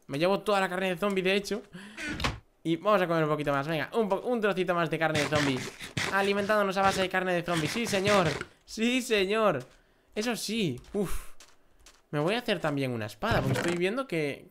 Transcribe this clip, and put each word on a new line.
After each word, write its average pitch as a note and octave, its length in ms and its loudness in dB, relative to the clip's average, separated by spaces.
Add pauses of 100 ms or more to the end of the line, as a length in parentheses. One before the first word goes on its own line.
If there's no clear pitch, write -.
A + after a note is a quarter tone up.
me C#3 100 -6
llevo F#3 220 2
toda G3+ 200 2
la F#3+ 100 0
carne F#3 200 -2
de F3+ 80 -2
zombie, G3 240 0
de F#3 140 2
hecho. G3+ 260 -2 (1000)
Y E3 140 2
vamos G3 220 4
a F3+ 80 2
comer E3 160 2
un D3+ 60 2
poquito D3 220 0
más, C#3 160 0
venga, D#3 260 -2
un A3 160 2
po-, F#3+ 120 2
un A#3+ 200 -2
trocito F#3 320 0
más E3+ 160 0
de D#3+ 80 -2
carne D#3 220 2
de C#3+ 80 0
zombie. C#3+ 320 0 (540)
Alimentándonos G3+ 640 2
a G3 40 2
base F#3+ 200 4
de F#3 80 0
carne F#3 240 0
de E3+ 100 0
zombie, E3 240 0
sí A#3 180 -2
señor, G3 420 4 (380)
sí A#3+ 380 0
señor. G3+ 600 2 (520)
Eso A3 200 -2
sí, F#3+ 460 -2 (120)
uff. - 420 -2 (720)
Me D3 100 -2
voy E3 140 2
a A#3+ 60 -2
hacer A3 200 0
también C#3+ 320 -2
una A2+ 140 -4
espada, G3 360 0
porque C3+ 180 0
estoy F3 160 0
viendo G3 320 -2
que, D3 440 -4